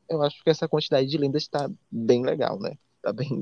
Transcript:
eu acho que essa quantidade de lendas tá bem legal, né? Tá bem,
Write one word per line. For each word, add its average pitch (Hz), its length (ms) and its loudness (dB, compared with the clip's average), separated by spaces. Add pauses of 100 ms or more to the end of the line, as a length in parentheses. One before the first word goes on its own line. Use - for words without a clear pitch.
eu 160 140 -2
acho 147 220 -2
que 165 80 4
essa 160 160 0
quantidade 143 400 2
de 147 100 -2
lendas 143 300 0
tá 143 200 -4 (240)
bem 120 320 4
legal, 147 360 0
né? - 180 -8 (240)
Tá - 100 -4
bem, 123 300 -4